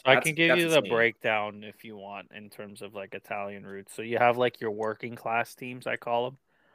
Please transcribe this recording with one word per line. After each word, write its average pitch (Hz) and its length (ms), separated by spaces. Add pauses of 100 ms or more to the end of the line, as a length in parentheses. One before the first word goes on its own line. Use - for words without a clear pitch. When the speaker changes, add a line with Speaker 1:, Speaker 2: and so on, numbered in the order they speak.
Speaker 1:
I 131 100
Speaker 2:
that's, - 100
Speaker 1:
can 156 100
give 165 120
Speaker 2:
that's 170 140
Speaker 1:
you 165 80
the 151 80
Speaker 2:
insane. - 140
Speaker 1:
breakdown 110 720
if 104 180
you 110 140
want 98 360
in 104 160
terms 104 320
of, 104 140
like, 98 180
Italian 101 520
roots. 98 280
So - 80
you 113 160
have, 120 200
like, 123 240
your 113 100
working 110 460
class 113 360
teams, 127 320
I 120 120
call 120 300
'em, 135 100 (380)